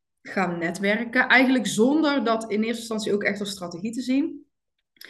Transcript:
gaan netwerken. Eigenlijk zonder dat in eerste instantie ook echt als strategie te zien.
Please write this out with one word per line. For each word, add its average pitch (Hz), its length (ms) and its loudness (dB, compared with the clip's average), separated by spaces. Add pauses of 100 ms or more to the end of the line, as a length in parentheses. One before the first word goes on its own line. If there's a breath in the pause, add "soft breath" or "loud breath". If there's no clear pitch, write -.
(220)
gaan 175 360 -2
netwerken. 202 720 0
Eigenlijk 247 400 4
zonder 269 560 2
dat 226 280 0
in 214 120 0
eerste 226 160 -4
instantie 208 340 -4
ook 202 100 0
echt 202 160 -2
als 202 100 -6
strategie 175 420 -10
te 247 100 -8
zien. 262 440 -2 (640 loud breath)